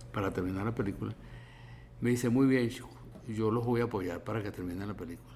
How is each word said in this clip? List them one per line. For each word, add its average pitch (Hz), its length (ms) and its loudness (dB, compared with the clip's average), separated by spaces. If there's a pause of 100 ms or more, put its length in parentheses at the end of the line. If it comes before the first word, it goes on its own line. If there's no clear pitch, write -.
(120)
para 98 200 0
terminar 95 340 -2
la 117 80 0
película. 107 400 -2 (880)
Me 120 100 4
dice, 123 180 2
"Muy 135 180 8
bien, 127 220 6
chico, - 200 -8 (380)
yo 110 240 2
los 120 140 2
voy 120 160 4
a 120 40 4
apoyar 90 380 -2
para 107 180 -2
que 101 100 -4
terminen 90 360 -4
la 101 80 -6
película". 87 400 -10